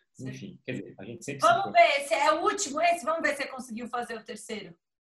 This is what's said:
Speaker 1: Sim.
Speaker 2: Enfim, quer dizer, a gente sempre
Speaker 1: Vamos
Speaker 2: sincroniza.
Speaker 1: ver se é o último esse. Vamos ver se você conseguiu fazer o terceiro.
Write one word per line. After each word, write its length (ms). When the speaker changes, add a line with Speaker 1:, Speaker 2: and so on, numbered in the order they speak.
Speaker 1:
Sim. 160
Speaker 2:
Enfim, 380
quer 60
dizer, 260
a 60
gente 200
sempre 220
Speaker 1:
Vamos 200
Speaker 2:
sincroniza. 300
Speaker 1:
ver 120
se 60
é 180
o 100
último 400
esse. 220
Vamos 180
ver 140
se 60
você 60
conseguiu 400
fazer 280
o 80
terceiro. 500